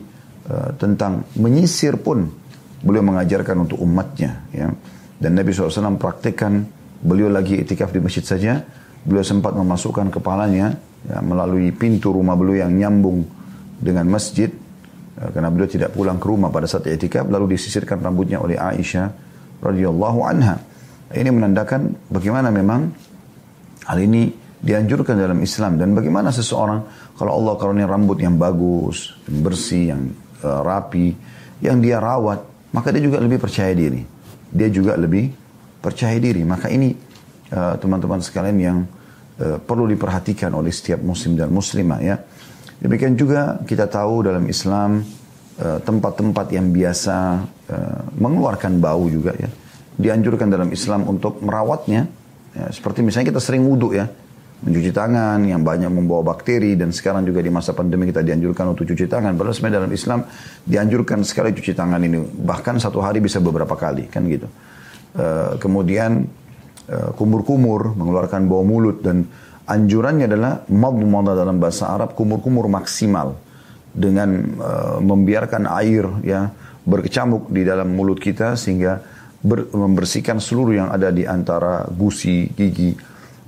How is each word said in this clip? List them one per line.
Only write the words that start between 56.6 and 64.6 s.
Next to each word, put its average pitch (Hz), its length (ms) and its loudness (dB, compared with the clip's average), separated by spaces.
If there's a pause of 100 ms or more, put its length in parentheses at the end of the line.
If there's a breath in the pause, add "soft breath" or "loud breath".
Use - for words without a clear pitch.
dan 87 160 0
sekarang 95 380 -2
juga 87 160 0
di 87 80 0
masa 85 240 -2
pandemi 90 320 0
kita 87 160 0
dianjurkan 87 480 0
untuk 85 160 -4
cuci 90 160 0
tangan. 98 320 -2
Padahal 98 160 -2
sebenarnya 110 320 -2
dalam 92 80 -2
Islam 120 280 -2 (440 loud breath)
dianjurkan 107 560 2
sekali 98 320 0
cuci 90 240 -4
tangan 87 240 0
ini, 85 160 2 (240)
bahkan 117 400 -2
satu 101 240 -2
hari 107 160 0
bisa 98 240 2
beberapa 80 320 0
kali 67 320 -4
kan - 160 -4
gitu. 73 240 -4 (640 loud breath)